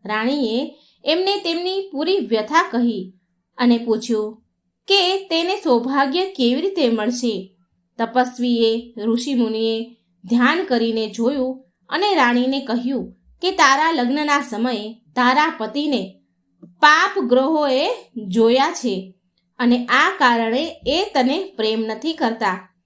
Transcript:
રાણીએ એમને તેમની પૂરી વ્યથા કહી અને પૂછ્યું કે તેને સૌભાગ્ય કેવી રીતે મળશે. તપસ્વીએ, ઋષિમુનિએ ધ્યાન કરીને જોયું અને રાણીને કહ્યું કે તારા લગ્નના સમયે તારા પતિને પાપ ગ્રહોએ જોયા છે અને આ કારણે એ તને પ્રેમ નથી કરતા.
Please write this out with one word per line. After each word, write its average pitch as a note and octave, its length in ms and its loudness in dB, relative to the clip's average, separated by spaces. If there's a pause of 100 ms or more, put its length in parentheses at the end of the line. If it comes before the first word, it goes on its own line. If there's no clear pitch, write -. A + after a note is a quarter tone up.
રાણીએ A#3 680 -2 (320)
એમને F#4 300 0
તેમની F#4 560 -4
પૂરી F4 260 0
વ્યથા A3+ 520 0
કહી A3+ 420 -2 (460)
અને A#3+ 200 4
પૂછ્યું A3 640 -4 (460)
કે F#4+ 400 0
તેને E4+ 360 -2
સૌભાગ્ય C#4 680 0
કેવી B3+ 280 2
રીતે F4+ 280 0
મળશે. A3+ 680 -4 (420)
તપસ્વીએ, A#3 960 0 (100)
ઋષિમુનિએ A3+ 920 -2 (280)
ધ્યાન B3 400 2
કરીને A3+ 460 0
જોયું C4 540 -2 (240)
અને F#4+ 260 0
રાણીને B3+ 460 2
કહ્યું A#3+ 520 -4 (300)
કે F4+ 80 0
તારા D#4 420 4
લગ્નના C#4+ 500 0
સમયે A3+ 520 -4 (220)
તારા C4+ 420 2
પતિને A3 640 -4 (580)
પાપ E4+ 380 6
ગ્રહોએ C#4 680 2 (380)
જોયા A#3 460 2
છે F#3+ 420 -6 (440)
અને A#3+ 280 2
આ C#4+ 320 2
કારણે A#3+ 680 0
એ F4+ 280 0
તને C#4 420 0
પ્રેમ A3 240 -2
નથી A3 320 -4
કરતા. A3+ 600 -4 (120)